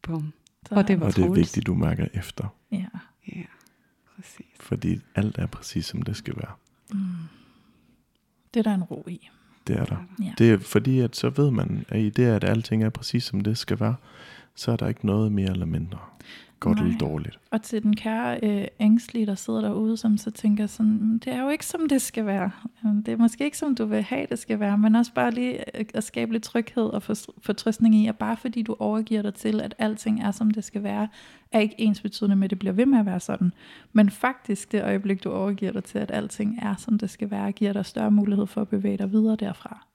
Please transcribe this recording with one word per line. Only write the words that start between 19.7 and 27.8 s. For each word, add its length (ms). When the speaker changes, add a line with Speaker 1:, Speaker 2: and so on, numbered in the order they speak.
Speaker 2:
som 200
så 140
tænker 360
sådan, 240
"Mm, 180
det 140
er 80
jo 80
ikke, 160
som 240
det 120
skal 240
være. 260
Øhm, 180
det 80
er 60
måske 280
ikke, 120
som 180
du 100
vil 160
have, 280
det 100
skal 200
være," 180
men 180
også 180
bare 180
lige, 480
øh, 140
at 100
skabe 280
lidt 120
tryghed 400
og 200
for-, 120
fortrøstning 540